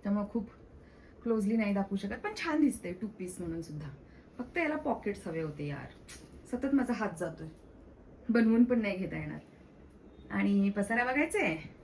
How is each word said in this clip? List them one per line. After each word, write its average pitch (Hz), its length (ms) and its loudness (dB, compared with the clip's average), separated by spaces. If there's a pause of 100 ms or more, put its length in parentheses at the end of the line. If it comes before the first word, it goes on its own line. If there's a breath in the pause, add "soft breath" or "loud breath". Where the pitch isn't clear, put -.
त्यामुळे 202 280 0
खूप 226 180 -4 (720 loud breath)
क्लोजली 220 340 2
नाही 202 160 2
दाखवू 196 240 0
शकत, - 260 -6
पण 415 120 -2
छान 311 260 2
दिसते 185 320 2
टू 208 140 -8 (120)
पीस 180 200 -6
म्हणून 165 220 -4
सुद्धा. 147 280 -10 (480 loud breath)
फक्त 254 200 -6
याला 302 180 0
पॉकेट्स 220 520 -2
हवे 160 140 -4
होते 147 260 -6
यार, 127 180 -8 (640)
सतत 262 240 0
माझा 240 180 2
हात 202 160 0 (100)
जातोय, 160 280 -6 (840)
बनवून 226 340 6
पण 240 180 4
नाही 196 160 0
घेता 170 200 -4
येणार. 151 220 -6 (920)
आणि 202 380 4
पसारा 208 340 2
बघायचा 294 380 2
आहे? 165 160 0 (260)